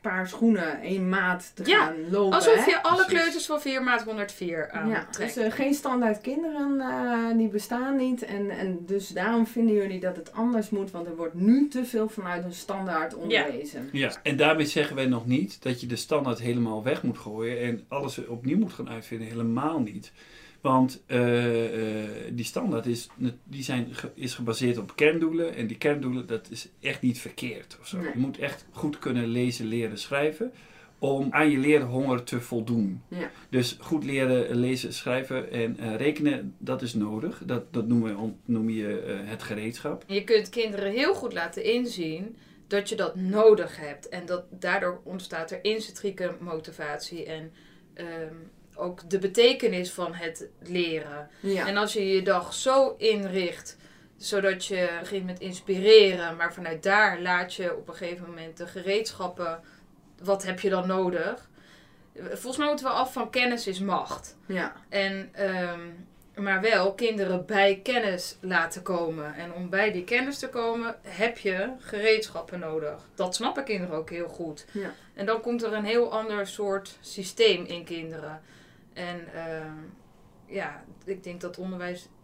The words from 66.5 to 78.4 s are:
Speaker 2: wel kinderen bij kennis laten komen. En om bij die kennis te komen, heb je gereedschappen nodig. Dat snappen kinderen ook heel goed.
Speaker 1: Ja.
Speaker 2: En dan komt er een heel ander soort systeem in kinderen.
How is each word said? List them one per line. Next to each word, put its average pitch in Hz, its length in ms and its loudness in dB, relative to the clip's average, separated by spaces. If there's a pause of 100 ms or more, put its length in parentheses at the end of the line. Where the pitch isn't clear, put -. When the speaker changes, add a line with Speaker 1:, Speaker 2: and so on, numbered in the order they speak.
Speaker 2:
wel 196 340 4
kinderen 202 520 0
bij 196 360 4
kennis 214 580 -2
laten 180 420 0
komen. 160 520 -4
En 175 180 -10
om 180 180 -8
bij 202 220 4
die 180 120 -4
kennis 254 340 0
te 262 100 -8
komen, 233 540 -4
heb 220 360 -2
je 190 300 -2 (100)
gereedschappen 214 800 0
nodig. 156 560 -6
Dat 180 200 -2
snappen 277 300 -2
kinderen 180 320 -4
ook 160 140 -6
heel 170 180 -6
goed. 160 440 -10
Speaker 1:
Ja. 190 200 -8 (220)
Speaker 2:
En 196 120 -6
dan 226 140 2
komt 240 220 -2
er 214 100 -2
een 214 120 -2
heel 233 280 2
ander 214 340 -2
soort 196 540 -4
systeem 190 640 2
in 170 200 -10
kinderen. 160 560 -10 (520)